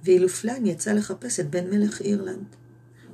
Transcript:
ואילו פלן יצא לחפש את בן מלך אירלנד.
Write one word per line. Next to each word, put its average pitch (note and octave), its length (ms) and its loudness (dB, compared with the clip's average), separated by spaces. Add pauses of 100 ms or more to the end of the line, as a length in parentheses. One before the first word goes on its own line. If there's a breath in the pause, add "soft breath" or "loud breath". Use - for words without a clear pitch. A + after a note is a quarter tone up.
ואילו F3+ 260 6
פלן A#3+ 360 -4
יצא F#3 280 0
לחפש G#3 460 -2
את D#3 100 -2
בן F3+ 200 -2
מלך G#3 320 0
אירלנד. G3+ 540 -4 (580 loud breath)